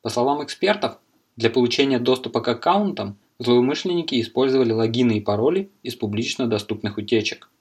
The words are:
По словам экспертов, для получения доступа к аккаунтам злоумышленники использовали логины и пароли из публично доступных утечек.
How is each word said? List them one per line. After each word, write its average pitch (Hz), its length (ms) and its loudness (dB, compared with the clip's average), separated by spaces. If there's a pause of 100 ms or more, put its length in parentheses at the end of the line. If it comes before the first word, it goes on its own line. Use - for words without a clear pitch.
По - 80 -8
словам 139 340 0
экспертов, - 560 -2 (380)
для 113 140 2
получения 127 480 2
доступа 127 420 0
к - 80 -4
аккаунтам 160 720 0 (220)
злоумышленники 135 840 0
использовали 131 500 2
логины 113 460 2
и - 20 0
пароли 139 480 0 (140)
из 120 140 -10
публично 113 500 -4
доступных 104 500 -4
утечек. 104 540 -2 (100)